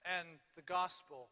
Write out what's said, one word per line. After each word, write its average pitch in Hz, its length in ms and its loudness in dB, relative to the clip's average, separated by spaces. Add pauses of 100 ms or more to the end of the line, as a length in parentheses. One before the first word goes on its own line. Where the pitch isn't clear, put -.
and 170 380 -2 (160)
the 160 60 -16
gospel 180 680 0